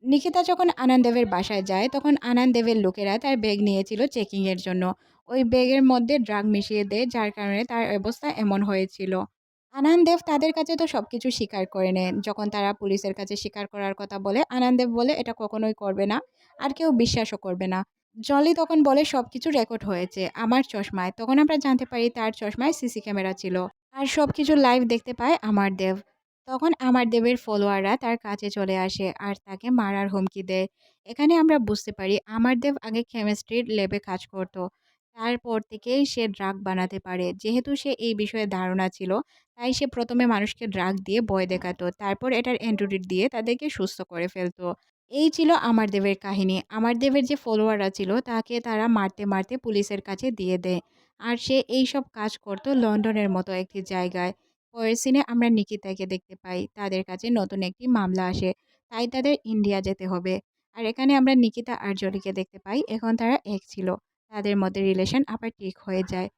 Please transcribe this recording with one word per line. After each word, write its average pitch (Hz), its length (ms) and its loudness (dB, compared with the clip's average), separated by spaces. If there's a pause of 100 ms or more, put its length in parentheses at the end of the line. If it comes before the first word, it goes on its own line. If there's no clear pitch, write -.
নিকিতা 285 400 2
যখন 359 340 2
আনন্দ 254 260 6
দেবের 240 240 4
বাসায় 196 360 -2
যায়, 196 260 0
তখন 277 320 2
আনন্দ 247 340 4
দেবের 233 220 4
লোকেরা 202 420 0
তার 269 180 0
ব্যাগ 208 220 0
নিয়েছিল 202 480 2
চেকিংয়ের 196 500 -2
জন্য। 185 280 -2 (440)
ওই 247 160 0
ব্যাগের 254 380 4
মধ্যে 254 360 4
ড্রাগ 208 280 -2
মিশিয়ে 208 380 0
দেয়, 202 220 -2
যার 226 260 -2
কারণে 202 320 -2
তার 233 200 -2 (120)
অবস্থা 220 340 -4
এমন 202 320 0
হয়েছিল। 190 500 -2 (600)
আনন্দ 311 300 6
দেব 339 220 6
তাদের 311 260 2
কাছে 320 240 -2
তো 330 100 0
সবকিছু 240 440 -4
স্বীকার 202 360 -4
করে 190 260 0
নেন। 185 280 0
যখন 208 300 -4
তারা 202 220 0
পুলিশের 196 420 -2
কাছে 196 220 -8
স্বীকার 202 300 -8
করার 196 280 -6
কথা 202 240 -10
বলে, 196 300 0
আনন্দ 254 300 2
দেব 247 120 2
বলে, 240 220 2
"এটা 240 240 -4
কখনোই 220 380 -4
করবে 196 320 -2
না, 202 100 0 (420)
আর 277 140 -2
কেউ 320 180 0
বিশ্বাসও 233 460 2
করবে 185 300 -4
না।" 185 120 -2 (380)
জলি 285 380 4
তখন 320 280 2
বলে, 285 220 6
"সবকিছু 262 460 -4
রেকর্ড 233 340 0
হয়েছে, 185 500 -4
আমার 233 280 2
চশমায়।" 190 540 -4
তখন 240 220 0
আমরা 302 180 6
জানতে 262 280 2
পারি 240 260 -2
তার 226 220 -2
চশমায় 233 400 -2
সিসি 240 280 -4
ক্যামেরা 196 320 -4
ছিল, 185 240 -4 (360)
আর 269 140 -4
সবকিছু 294 500 2
লাইভ 254 280 6
দেখতে 233 280 -2
পায় 254 300 2
আমার 202 340 2
দেব। 190 200 -2 (520)
তখন 262 300 0
আমার 247 320 4
দেবের 233 260 4
ফলোয়াররা 202 600 0
তার 233 200 -2
কাছে 208 340 -8
চলে 190 260 -2
আসে 190 420 -2
আর 202 160 -6 (100)
তাকে 196 260 -8
মারার 202 380 0
হুমকি 190 340 -4
দেয়। 190 240 -2 (420)
এখানে 294 280 4
আমরা 320 220 6
বুঝতে 214 340 -2
পারি 196 340 0
আমার 233 340 2
দেব 277 220 0
আগে 226 200 -4
কেমিস্ট্রির 226 640 -4
ল্যাবে 202 300 0
কাজ 190 280 -8
করত, 185 300 -10 (600)
তারপর 233 440 -4
থেকেই 240 460 -2
সে 233 220 -2
ড্রাগ 196 280 -4
বানাতে 190 420 -2
পারে। 180 340 -4
যেহেতু 240 440 -2
সে 277 160 -4
এই 233 220 -2
বিষয়ে 214 320 -2
ধারণা 185 420 -2
ছিল, 185 220 -6 (480)
তাই 247 140 -2
সে 285 140 -2
প্রথমে 247 400 0
মানুষকে 214 400 -2
ড্রাগ 190 280 -2
দিয়ে 196 260 -2
ভয় 190 260 0
দেখাতো, 180 440 -4
তারপর 202 420 -4
এটার 247 240 0
অ্যান্টিডোট 202 500 -2
দিয়ে 185 220 0
তাদেরকে 240 400 -4
সুস্থ 196 340 -6
করে 175 260 -6
ফেলতো। 180 380 -6 (460)
এই 302 180 2
ছিল 311 200 2 (100)
আমার 226 300 2
দেবের 196 260 0
কাহিনী। 190 520 -2
আমার 226 300 -2
দেবের 269 260 2
যে 285 120 -2
ফলোয়াররা 214 540 0
ছিল, 196 300 -2
তাকে 233 400 -4
তারা 220 280 -2
মারতে 208 360 0
মারতে 202 320 -2
পুলিশের 202 440 -2
কাছে 202 300 -6
দিয়ে 185 280 -2
দেয়। 180 220 -2 (400)
আর 240 160 -2
সে 262 200 0 (120)
এই 254 180 2
সব 262 260 -4
কাজ 214 260 -6
করত 196 300 -8
লন্ডনের 214 640 2
মতো 185 220 -2
একটি 185 300 -6
জায়গায়। 180 500 -4 (420)
পরের 226 220 0
সিনে 262 300 2
আমরা 233 240 2
নিকিতাকে 202 560 -2
দেখতে 185 280 -8
পাই, 185 260 -8 (140)
তাদের 190 300 -4
কাছে 185 260 -10
নতুন 196 320 0
একটি 185 240 -8
মামলা 190 400 0
আসে, 185 240 -2 (420)
তাই 233 160 -4
তাদের 262 260 0 (100)
ইন্ডিয়া 208 360 0
যেতে 190 260 -4
হবে। 185 280 -2 (420)
আর 226 100 -8
এখানে 262 280 2
আমরা 269 200 6
নিকিতা 233 400 2
আর 202 200 -4
জলিকে 196 380 -4
দেখতে 196 260 -8
পাই, 202 200 -4 (100)
এখন 226 280 -2
তারা 233 280 2
এক 202 240 -6
ছিল, 185 200 -6 (440)
তাদের 208 240 -2
মধ্যে 190 260 -2
রিলেশন 190 440 2
আবার 226 240 -8
ঠিক 190 280 -12
হয়ে 190 240 -4
যায়। 185 360 -6